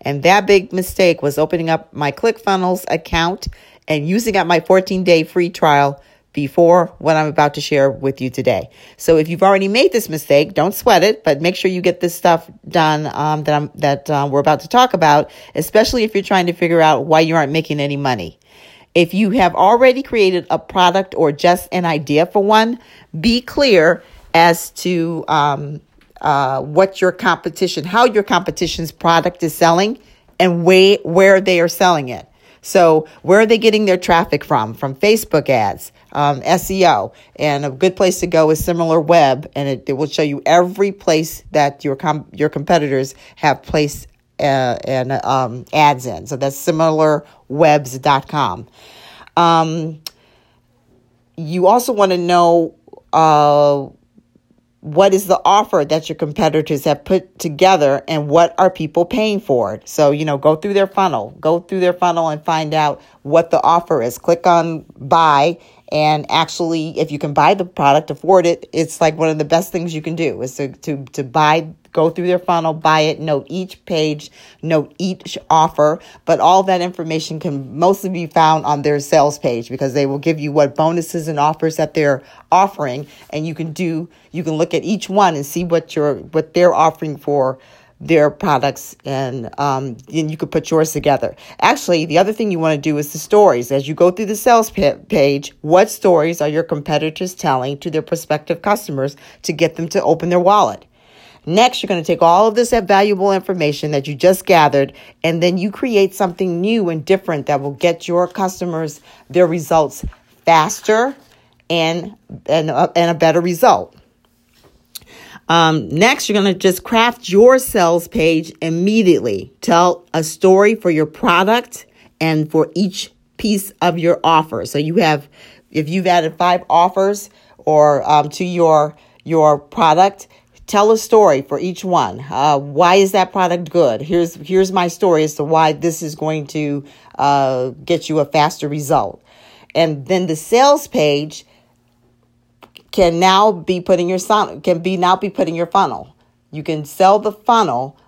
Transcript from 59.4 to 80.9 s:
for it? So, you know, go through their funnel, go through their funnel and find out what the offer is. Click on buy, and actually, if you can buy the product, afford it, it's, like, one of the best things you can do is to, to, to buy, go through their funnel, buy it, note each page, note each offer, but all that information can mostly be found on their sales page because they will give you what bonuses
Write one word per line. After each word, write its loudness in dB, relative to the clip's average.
for -2
it? -18
So, 2
you -2
know, -2
go 2
through -6
their 2
funnel, -4
go 0
through -6
their 2
funnel -2
and -8
find -2
out -2
what 2
the 2
offer 2
is. -4
Click 0
on 0
buy, 2
and 0
actually, -4
if -2
you -8
can -6
buy 2
the -4
product, 0
afford 2
it, -2
it's, -4
like, 2
one 0
of -2
the -2
best -2
things -6
you -8
can -8
do -4
is -10
to, -6
to, -10
to -8
buy, 0
go 0
through -6
their 0
funnel, -2
buy 2
it, -2
note -4
each -10
page, -4
note -2
each -8
offer, 2
but 0
all 4
that 0
information -8
can -8
mostly 0
be -6
found 2
on -2
their 0
sales 0
page -4
because -6
they 0
will -4
give -2
you -6
what 2
bonuses -2